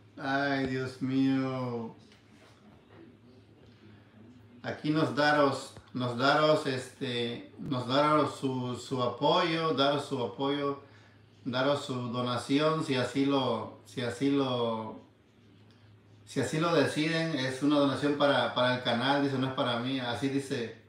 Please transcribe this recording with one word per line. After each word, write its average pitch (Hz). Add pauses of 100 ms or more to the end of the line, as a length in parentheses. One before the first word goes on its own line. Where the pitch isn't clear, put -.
(180)
Ay, 139
Dios 131
mío. 131 (2750)
Aquí -
nos 151
daros, 147 (200)
nos 123
daros, 151
este, 123
nos 120
daros 147
su, 127
su 127
apoyo, 160
daros 139
su 131
apoyo, 143 (640)
daros 135
su 135 (180)
donación, 131
si 135
así 131
lo, 127
si -
así 127
lo, 120 (1200)
si -
así 156
lo 170
deciden. 156
Es 131
una 147
donación 143
para, 139
para 123
el 120
canal, 131
dice, 135
"No 131
es 131
para 123
mí". 131
Así 127
dice, 135